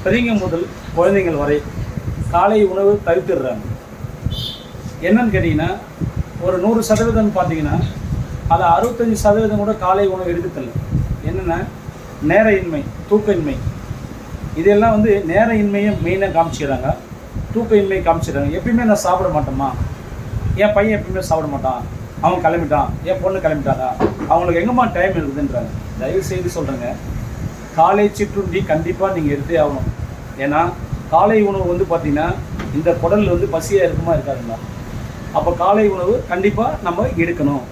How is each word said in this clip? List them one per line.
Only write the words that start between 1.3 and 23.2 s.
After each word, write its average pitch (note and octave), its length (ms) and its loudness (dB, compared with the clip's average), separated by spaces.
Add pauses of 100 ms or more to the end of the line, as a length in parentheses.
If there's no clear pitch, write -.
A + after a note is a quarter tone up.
வரை D3 160 2 (760)
காலை G#3 240 6 (140)
உணவு G3 200 4 (120)
தவிர்த்துடுறாங்க. C3+ 580 0 (1500)
என்னன்னு A3 260 4
கேட்டீங்கன்னா, E3 360 2 (760)
ஒரு F#3 180 2
நூறு A3+ 200 4
சதவீதம் A3 520 2
பார்த்தீங்கன்னா, D#3+ 400 0 (760)
அதுல F3 240 4
அறுபத்தஞ்சு A3+ 460 2
சதவீதம் G#3 400 4
கூட G#3 120 0 (100)
காலை G3 300 4
உணவு F3+ 180 -4
எடுக்கத்தில்ல. D#3 400 -4 (580)
என்னன்னா, F3 280 -2 (720)
நேர G#3 160 6 (160)
இன்மை, D#3+ 200 -4 (280)
தூக்க G#3 280 4
இன்மை. D3 180 -2 (1040)
இதெல்லாம் G#3 340 6
வந்து G#3+ 160 4 (200)
நேர G#3 140 6 (160)
இன்மையை G3+ 300 2 (140)
மெயினா F#3+ 320 0
காமிச்சிக்கிறாங்க, C#3 520 0 (640)
தூக்க A3 280 4
இன்மை F#3+ 260 0
காமிச்சிக்கிறாங்க. C#3+ 500 0
எப்பயுமே A#3 320 2
நான் G3+ 160 4
சாப்பிட F#3 300 2
மாட்டேம்மா, C3+ 340 0 (960)
என் G#3 120 4
பையன் G#3 220 2
எப்பயுமே F#3 320 -4
சாப்பிட D#3+ 240 0
மாட்டான், C3 260 -2 (460)
அவன் F3 200 2
கிளம்பிட்டான், D3+ 460 2 (200)
என் F#3 120 0